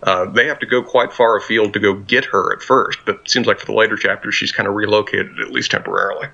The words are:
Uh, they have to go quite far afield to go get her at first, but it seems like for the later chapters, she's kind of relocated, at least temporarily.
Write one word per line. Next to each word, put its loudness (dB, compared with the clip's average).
Uh, 2
they 4
have -4
to -8
go 2
quite 2
far 4
afield 0
to 0
go 4
get 0
her 0
at -14
first, 0
but -2
it -12
seems 0
like 2
for -16
the -6
later 2
chapters, -2
she's -2
kind -2
of -2
relocated, -2
at -8
least -4
temporarily. -2